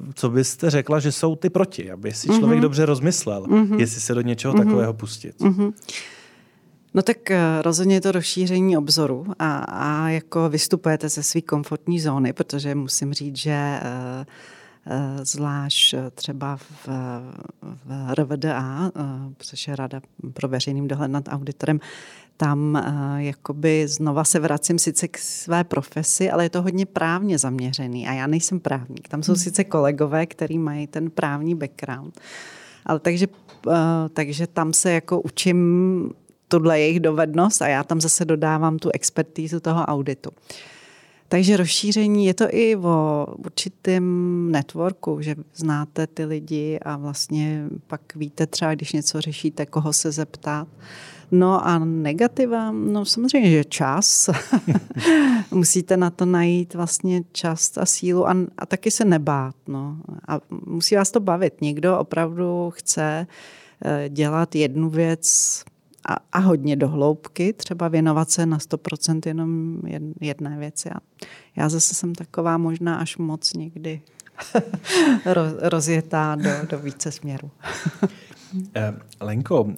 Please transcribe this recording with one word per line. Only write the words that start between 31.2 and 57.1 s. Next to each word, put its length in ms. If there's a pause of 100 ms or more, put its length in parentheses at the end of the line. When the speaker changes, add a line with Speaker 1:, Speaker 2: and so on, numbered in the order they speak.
Speaker 2:
background, 640 (640)
ale 140
takže, 280 (420)
eh, 40 (400)
takže 340
tam 260
se 180
jako 300
učím 920 (360)
tuhle 320
jejich 200
dovednost 640
a 60
já 160
tam 180
zase 240
dodávám 540
tu 140
expertízu 680
toho 260
auditu. 440 (1000)
Takže 300
rozšíření, 680
je 80
to 160
i 260
o 520 (100)
určitém 1120
networku, 720
že 140 (200)
znáte 520
ty 180
lidi 600
a 120
vlastně 680 (220)
pak 280
víte 320
třeba, 280
když 180
něco 280
řešíte, 440
koho 280
se 180
zeptat. 560 (640)
No 360
a 120
negativa, 920
no 340
samozřejmě, 460
že 120
čas. 640 (600)
<laughs> 600
Musíte 460
na 120
to 160
najít 480
vlastně 480 (100)